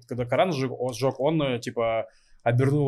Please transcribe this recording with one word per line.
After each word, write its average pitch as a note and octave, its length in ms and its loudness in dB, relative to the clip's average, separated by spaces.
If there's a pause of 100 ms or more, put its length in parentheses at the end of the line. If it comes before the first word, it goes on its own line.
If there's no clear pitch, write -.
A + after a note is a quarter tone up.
когда B2 180 -4
Коран C#3+ 260 2
сжег, C3 280 -4
он B2 140 -4
сжег, B2 260 -2
он, D3+ 220 2
э, B2+ 180 -2
типа, A2+ 460 -2 (380)
обернул C3+ 440 4